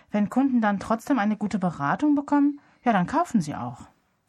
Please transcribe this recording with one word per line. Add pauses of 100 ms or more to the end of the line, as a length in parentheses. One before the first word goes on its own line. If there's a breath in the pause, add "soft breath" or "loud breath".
(120)
wenn
Kunden
dann
trotzdem
eine
gute
Beratung
bekommen, (240 loud breath)
ja,
dann
kaufen
sie
auch. (420)